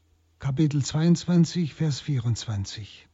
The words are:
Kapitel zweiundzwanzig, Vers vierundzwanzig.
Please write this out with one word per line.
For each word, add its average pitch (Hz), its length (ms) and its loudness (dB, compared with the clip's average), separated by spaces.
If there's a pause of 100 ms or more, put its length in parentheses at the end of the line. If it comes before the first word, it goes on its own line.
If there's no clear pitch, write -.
(400)
Kapitel 139 460 0
zweiundzwanzig, 170 880 2
Vers 156 260 -2
vierundzwanzig. 110 1160 -6